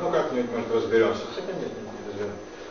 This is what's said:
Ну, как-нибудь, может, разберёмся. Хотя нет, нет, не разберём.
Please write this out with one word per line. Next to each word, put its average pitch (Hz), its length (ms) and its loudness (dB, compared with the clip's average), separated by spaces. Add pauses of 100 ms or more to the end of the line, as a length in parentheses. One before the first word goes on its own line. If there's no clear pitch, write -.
Ну, 165 80 0
как-нибудь, 135 400 2
может, 117 220 -2
разберёмся. 107 500 4 (120)
Хотя - 180 -4
нет, - 100 -4
нет, - 100 -4
не 104 400 -8
разберём. 104 240 -4 (340)